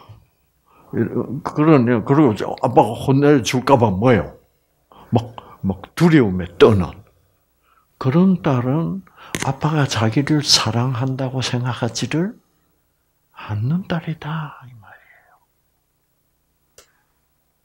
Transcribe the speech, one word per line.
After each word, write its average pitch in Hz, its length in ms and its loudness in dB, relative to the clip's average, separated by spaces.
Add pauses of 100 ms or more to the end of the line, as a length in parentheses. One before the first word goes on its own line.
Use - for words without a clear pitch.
(960)
이러-, 117 480 -4
그러네요. 123 600 2
그리고 139 280 4
이제 98 120 -6 (180)
아빠가 123 300 2
혼내줄까 135 840 2
봐 110 120 4
뭐예요? 98 460 2 (760)
막, 113 240 0 (280)
막 95 180 -6 (140)
두려움에 117 520 2 (120)
떠는. 104 280 6 (1080)
그런 175 460 2
딸은 156 600 -2 (440)
아빠가 151 400 -2
자기를 143 560 0
사랑한다고 127 1000 -2
생각하지를 123 960 -4 (960)
않는 123 560 -6
딸이다, 156 800 -10
이 127 40 -20 (3000)